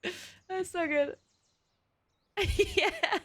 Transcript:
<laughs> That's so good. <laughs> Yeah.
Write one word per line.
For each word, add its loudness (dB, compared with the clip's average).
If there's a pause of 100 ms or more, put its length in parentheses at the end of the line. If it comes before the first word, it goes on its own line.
<laughs> -10
That's -2
so 0
good. 2 (1200)
<laughs> 2
Yeah. 0